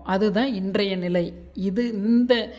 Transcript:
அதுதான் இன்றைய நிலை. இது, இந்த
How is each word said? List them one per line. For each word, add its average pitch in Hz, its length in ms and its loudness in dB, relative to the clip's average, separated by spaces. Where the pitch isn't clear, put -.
அதுதான் 208 500 2
இன்றைய 190 420 0
நிலை. 175 360 -2
இது, 196 380 -2
இந்த 233 680 2